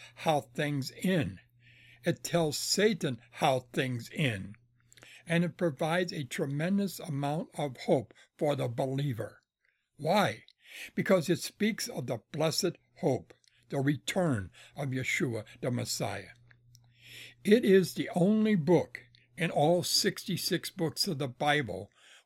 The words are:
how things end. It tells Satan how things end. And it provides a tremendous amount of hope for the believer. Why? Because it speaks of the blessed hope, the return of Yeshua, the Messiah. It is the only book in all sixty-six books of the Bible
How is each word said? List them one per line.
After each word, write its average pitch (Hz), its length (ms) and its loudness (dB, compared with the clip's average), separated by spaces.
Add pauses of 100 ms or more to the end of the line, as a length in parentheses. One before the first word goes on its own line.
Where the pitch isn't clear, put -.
(180)
how 151 240 2
things 147 500 -4 (100)
end. 156 380 0 (640)
It - 180 -2
tells 165 360 0
Satan 180 600 0 (120)
how 135 300 2 (120)
things 127 400 -2
end. 104 420 -2 (720)
And 170 180 2
it 170 140 -4
provides 175 560 0
a 156 120 -6
tremendous 170 720 -2
amount 143 560 -4
of 147 200 -6 (120)
hope 139 260 2 (240)
for 147 180 0
the 131 120 -2
believer. 131 760 -4 (560)
Why? 151 460 0 (520)
Because 185 340 2
it 170 100 2
speaks - 500 -4
of 135 180 -8
the 120 140 -4 (100)
blessed 160 460 0 (240)
hope, 139 320 0 (340)
the 135 140 -2
return 139 680 0 (240)
of 143 180 -6
Yeshua, 127 520 -2 (160)
the 139 100 -4
Messiah. 113 640 -4 (1120)
It 233 220 6
is 190 280 6
the 156 220 -6
only 214 400 4
book 165 460 2 (340)
in 165 160 -2
all 165 320 2
sixty-six - 880 -2
books - 400 -4
of 151 80 -2
the 143 100 -4
Bible 123 640 -2 (340)